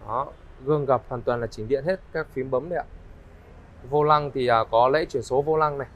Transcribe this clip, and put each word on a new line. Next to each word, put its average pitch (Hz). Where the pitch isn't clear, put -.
Đó, 123
gương 147
gập 127
hoàn 120
toàn 120
là 117
chỉnh 110
điện 139
hết, 185
các 160
phím 131
bấm 131
đấy 170
ạ. 135
Vô 147
lăng 147
thì, 127
à, 113
có 120
lẫy 156
chuyển 127
số 131
vô 156
lăng 151
này. 127